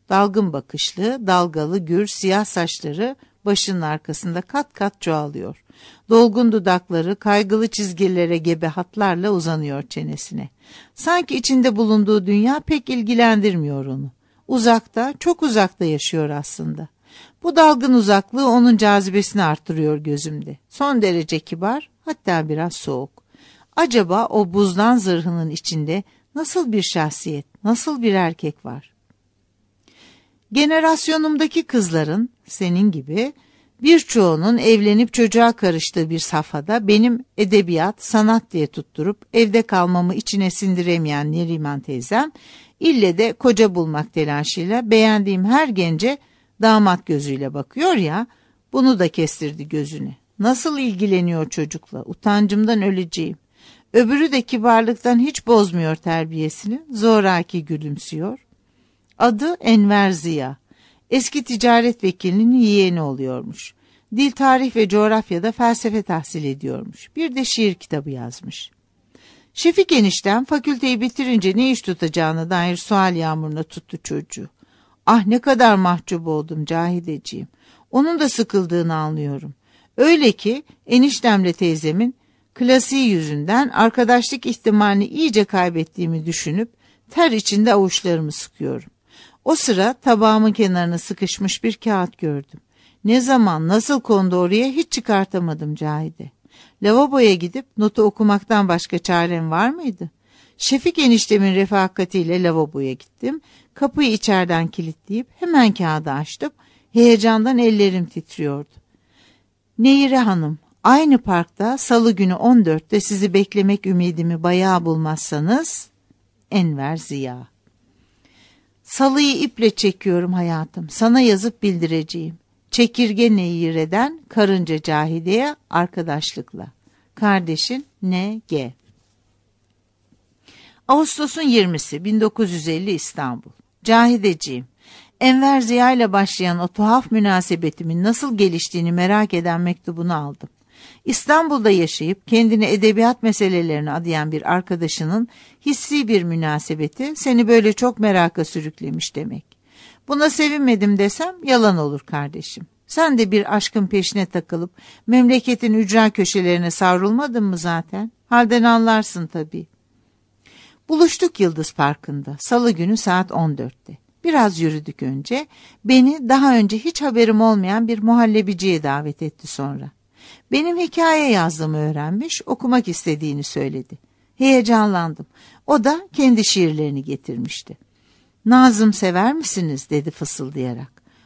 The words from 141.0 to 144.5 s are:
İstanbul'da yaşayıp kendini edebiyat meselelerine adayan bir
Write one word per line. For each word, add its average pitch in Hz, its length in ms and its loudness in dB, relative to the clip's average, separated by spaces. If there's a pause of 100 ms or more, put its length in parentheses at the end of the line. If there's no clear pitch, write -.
İstanbul'da 285 640 0
yaşayıp 175 580 0
kendini 220 380 4
edebiyat 220 580 2
meselelerine 170 680 0
adayan 156 400 -4
bir 156 220 -2